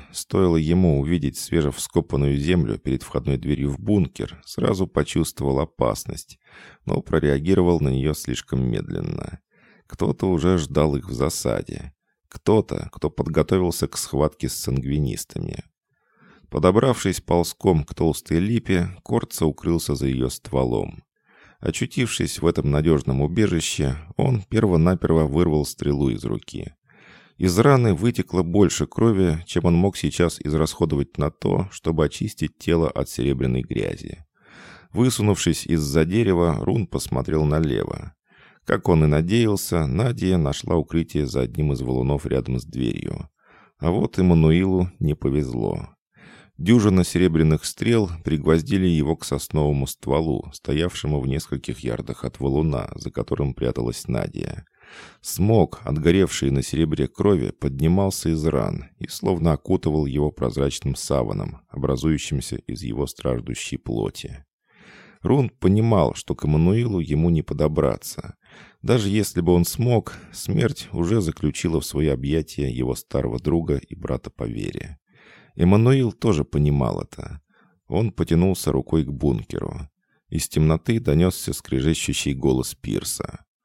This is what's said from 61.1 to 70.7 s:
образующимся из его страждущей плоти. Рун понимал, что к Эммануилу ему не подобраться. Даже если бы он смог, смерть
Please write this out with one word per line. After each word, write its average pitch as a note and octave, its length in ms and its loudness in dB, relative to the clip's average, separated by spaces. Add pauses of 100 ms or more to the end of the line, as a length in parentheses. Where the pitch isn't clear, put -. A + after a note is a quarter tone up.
образующимся C#2 880 -2
из - 260 -10
его B1 260 -4
страждущей A#1+ 720 -6
плоти. A1+ 640 -8 (800)
Рун B2 260 2
понимал, G2+ 680 2
что - 220 -6
к - 80 -8
Эммануилу F#2 560 2
ему D2+ 300 2
не D#2 120 2
подобраться. D2+ 960 -2 (460)
Даже A2 260 0
если G2 320 0
бы F2 120 4
он F2 120 4
смог, A#2 500 0 (180)
смерть - 600 -4